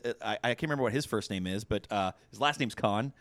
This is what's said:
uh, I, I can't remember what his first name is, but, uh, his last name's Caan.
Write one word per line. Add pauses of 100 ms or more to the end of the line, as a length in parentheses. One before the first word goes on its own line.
uh,
I, (100)
I
can't
remember
what
his
first
name
is,
but,
uh, (180)
his
last
name's
Caan.